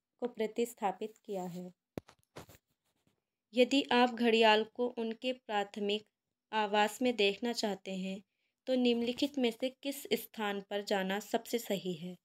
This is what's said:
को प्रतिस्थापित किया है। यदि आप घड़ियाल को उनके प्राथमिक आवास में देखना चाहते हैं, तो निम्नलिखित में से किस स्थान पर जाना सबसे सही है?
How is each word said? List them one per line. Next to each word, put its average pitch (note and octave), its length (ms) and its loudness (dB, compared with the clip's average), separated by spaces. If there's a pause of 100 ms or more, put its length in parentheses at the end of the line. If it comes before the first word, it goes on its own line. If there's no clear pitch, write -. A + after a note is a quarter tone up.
(200)
को B3 80 -4
प्रतिस्थापित A3 960 -4
किया F#3+ 200 -8
है। F3+ 280 -10 (1800)
यदि B3+ 280 4 (100)
आप B3 180 6
घड़ियाल A3 540 4
को A#3+ 220 -4
उनके A#3 460 -4
प्राथमिक G#3 720 -4 (460)
आवास G#3+ 500 0
में B3 140 2
देखना G#3 360 0
चाहते G3 440 -4
हैं, F#3+ 260 -8 (440)
तो B3+ 80 0
निम्नलिखित B3 640 2
में B3 120 2
से B3+ 200 -4 (120)
किस C#4 200 -8 (100)
स्थान G#3 480 -4
पर G3+ 220 -6
जाना G3 380 -2
सबसे - 380 -4
सही F#3 340 -4
है? F3 320 -10